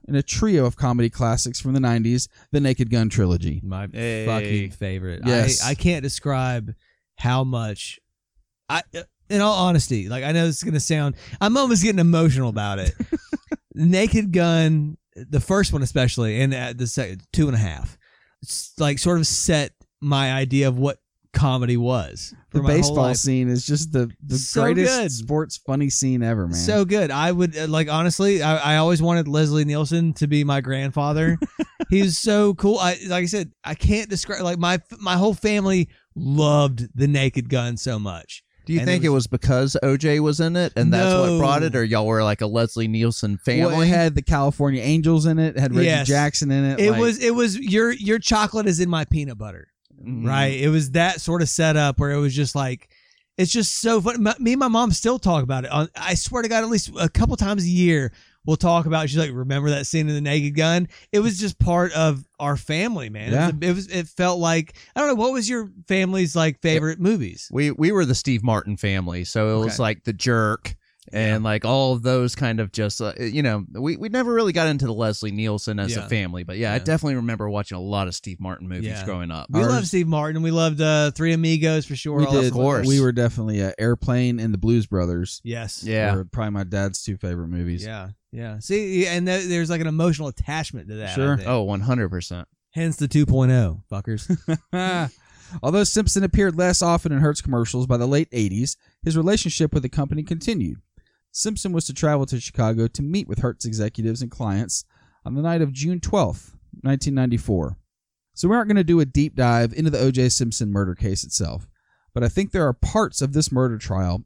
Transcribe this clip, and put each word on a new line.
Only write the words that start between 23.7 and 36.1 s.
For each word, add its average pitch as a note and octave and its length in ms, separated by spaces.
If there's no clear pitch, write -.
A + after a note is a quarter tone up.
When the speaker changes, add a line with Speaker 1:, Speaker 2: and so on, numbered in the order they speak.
Speaker 1:
the, B2 180
the C3 120
Speaker 2:
So - 240
Speaker 1:
greatest B3+ 400
Speaker 2:
good. F3+ 100
Speaker 1:
sports C3+ 460
funny C#3 320
scene B2+ 340
ever, A2 240
man. E2+ 80
Speaker 2:
So G3+ 300
good. F#3 260
I D3+ 200
would, F3 260
uh, D#3 100
like, D#3 220
honestly, F3 520
I, D3+ 340
I - 20
always D#3+ 240
wanted E3+ 260
Leslie D3+ 380
Nielsen D#3 480
to D3+ 140
be D3 160
my C#3+ 180
grandfather. D3 800
Speaker 1:
<laughs> - 60
Speaker 2:
He G3 140
was F#3 160
so G#3 380
cool. G3+ 240
I, F3+ 180
like F3+ 160
I - 40
said, F3 240
I D#3 120
can't G#3+ 340
describe, G3 320
like, F3 160
my, F3 220
my F#3 180
whole G3 180
family G3 540